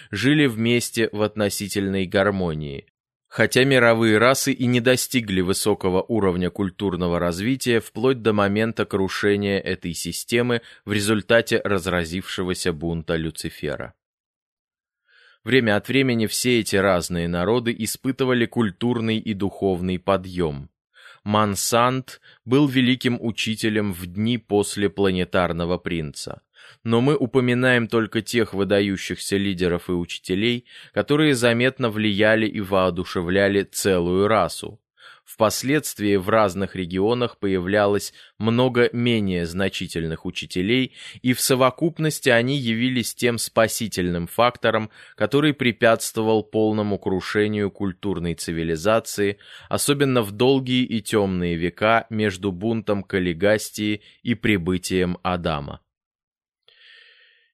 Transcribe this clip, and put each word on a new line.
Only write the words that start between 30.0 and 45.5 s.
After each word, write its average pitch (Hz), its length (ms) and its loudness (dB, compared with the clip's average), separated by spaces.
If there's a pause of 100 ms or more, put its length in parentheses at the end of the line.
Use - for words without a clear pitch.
которые 147 400 2
заметно 120 560 2
влияли 107 560 2
и 107 140 -4
воодушевляли 92 1040 2
целую 92 640 2
расу. 104 520 -2 (500)
Впоследствии 110 840 0
в 92 120 0
разных 101 480 0
регионах 95 640 -2
появлялось 101 760 0 (260)
много 120 540 2
менее 107 520 0
значительных 85 800 -4
учителей, 101 720 -2 (260)
и 127 120 2
в 117 60 -6
совокупности 139 920 0
они 123 280 2
явились 120 560 -2
тем 120 240 0
спасительным 92 880 -2
фактором, 110 640 0 (260)
который 143 380 2